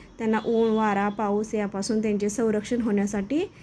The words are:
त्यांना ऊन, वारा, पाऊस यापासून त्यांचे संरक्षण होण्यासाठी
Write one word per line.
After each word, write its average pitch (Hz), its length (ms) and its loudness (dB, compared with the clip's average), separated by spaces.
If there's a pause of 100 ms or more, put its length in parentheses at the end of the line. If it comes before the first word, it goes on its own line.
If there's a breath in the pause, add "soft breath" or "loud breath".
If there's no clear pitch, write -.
(180 loud breath)
त्यांना 220 280 0
ऊन, 226 260 2
वारा, 208 380 2
पाऊस 208 460 -2
यापासून 208 460 -2
त्यांचे 208 280 0
संरक्षण 220 520 0
होण्यासाठी 208 640 0 (180 loud breath)